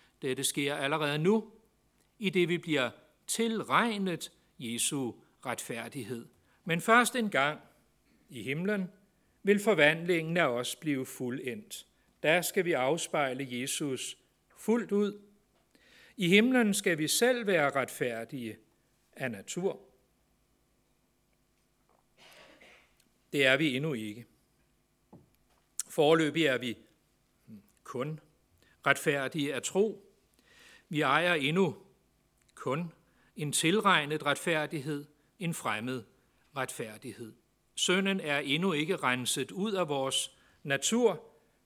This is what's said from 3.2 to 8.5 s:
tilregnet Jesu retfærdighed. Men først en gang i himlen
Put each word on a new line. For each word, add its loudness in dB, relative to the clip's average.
tilregnet -2
Jesu -2
retfærdighed. -8
Men 0
først 6
en 0
gang 0
i -12
himlen -4